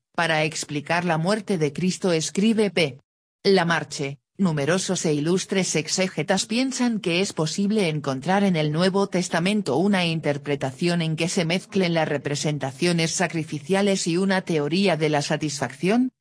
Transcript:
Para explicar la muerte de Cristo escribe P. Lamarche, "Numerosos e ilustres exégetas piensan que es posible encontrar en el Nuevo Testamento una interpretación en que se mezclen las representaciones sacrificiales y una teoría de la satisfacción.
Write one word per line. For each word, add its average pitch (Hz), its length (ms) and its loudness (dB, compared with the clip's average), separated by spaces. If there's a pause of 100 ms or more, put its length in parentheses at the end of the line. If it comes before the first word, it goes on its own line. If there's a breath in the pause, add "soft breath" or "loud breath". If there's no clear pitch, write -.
(160)
Para 160 300 2
explicar 156 580 -2
la 170 140 0
muerte 196 400 0
de 147 160 0
Cristo 180 400 0
escribe 202 580 2
P. 156 300 -2 (420)
Lamarche, 165 760 0 (180)
"Numerosos 175 680 0
e 160 80 2
ilustres 180 600 0
exégetas 185 720 0
piensan 247 560 -2
que 170 180 0
es 202 140 -2
posible 196 560 0
encontrar 151 560 0
en 185 100 4
el 151 160 0
Nuevo 185 360 2
Testamento 180 680 0
una 185 300 2
interpretación 147 960 -2
en 160 160 -2
que 160 100 -2
se 180 160 0
mezclen 180 500 0
las 156 140 2
representaciones 147 1040 -2
sacrificiales 190 960 0
y 170 80 0
una 190 280 2
teoría 170 520 2
de 151 140 0
la 147 120 2
satisfacción. 156 1000 -2